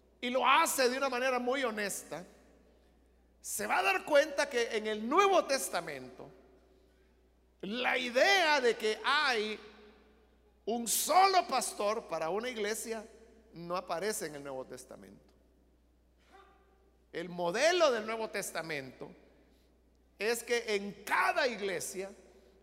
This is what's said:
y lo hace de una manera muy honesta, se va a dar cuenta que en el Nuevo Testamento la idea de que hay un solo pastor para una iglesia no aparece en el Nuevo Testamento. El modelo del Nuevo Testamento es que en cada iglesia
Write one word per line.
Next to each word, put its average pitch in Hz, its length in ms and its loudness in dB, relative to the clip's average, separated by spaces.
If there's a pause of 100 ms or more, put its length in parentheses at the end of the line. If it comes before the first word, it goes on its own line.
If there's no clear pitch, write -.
(200)
y 247 80 -4
lo 247 180 2
hace 269 440 4
de 262 80 -2
una 277 100 0
manera 254 300 0
muy 254 260 0
honesta, 202 600 -6 (1160)
se - 260 -6
va 269 120 2
a 370 40 4
dar 392 220 0
cuenta 294 460 4
que 233 260 -2
en 214 100 -4
el 214 220 -4
Nuevo 359 380 4
Testamento 151 840 -6 (1300)
la 247 320 -2
idea 294 640 4
de 233 160 4
que 214 280 -2
hay 233 540 0 (1080)
un 233 200 -2
solo 359 600 6
pastor 220 640 -2
para 160 200 -2
una 220 200 -2
iglesia 220 560 -4 (500)
no 170 220 -6
aparece 190 500 -4
en 151 100 -10
el 143 60 -12
Nuevo 135 240 -8
Testamento. 101 580 -18 (1900)
El 175 160 -8
modelo 247 640 2
del 220 140 -2
Nuevo 220 240 -4
Testamento 156 840 -8 (1080)
es 233 240 -4
que 226 320 -2
en 202 300 -6
cada 339 420 0
iglesia 196 640 -6 (520)